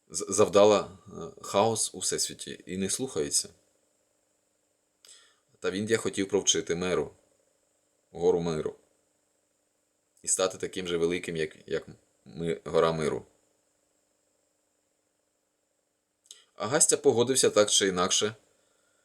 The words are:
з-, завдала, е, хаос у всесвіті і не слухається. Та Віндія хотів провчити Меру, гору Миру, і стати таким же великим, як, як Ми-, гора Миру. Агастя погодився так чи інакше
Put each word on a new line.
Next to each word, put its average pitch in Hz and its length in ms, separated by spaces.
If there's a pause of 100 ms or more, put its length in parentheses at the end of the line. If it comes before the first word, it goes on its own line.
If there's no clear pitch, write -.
(100)
з-, - 180
завдала, 98 720 (100)
е, 82 340
хаос 107 520
у - 40
всесвіті - 680
і 90 100
не 95 140
слухається. - 580 (2000)
Та 92 100
Віндія 107 280
хотів 98 300
провчити 85 460
Меру, 85 360 (1000)
гору 85 280
Миру, 82 360 (1500)
і 92 60
стати 92 300
таким 92 300
же 87 80
великим, 85 400
як, 78 200 (100)
як - 200 (380)
Ми-, 82 400
гора 82 280
Миру. 73 340 (3250)
Агастя 143 400
погодився 123 540
так 104 200
чи - 180
інакше 92 460 (720)